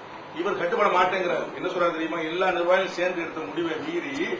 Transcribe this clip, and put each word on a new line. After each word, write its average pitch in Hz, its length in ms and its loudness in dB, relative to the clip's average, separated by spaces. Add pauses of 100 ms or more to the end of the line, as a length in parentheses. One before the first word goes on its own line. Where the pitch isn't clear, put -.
(380)
இவர் 180 200 0
கட்டுப்பட 185 320 2
மாட்டேங்கிறாரு. 180 560 2 (100)
என்ன 151 120 -4
சொல்றாரு 175 240 2
தெரியுமா? 160 280 -2
எல்லா 170 280 0
நிர்வாகியும் 180 500 4
சேர்ந்து 175 240 0
எடுத்த 160 180 -6
முடிவை 160 380 -2
மீறி 147 500 -4 (120)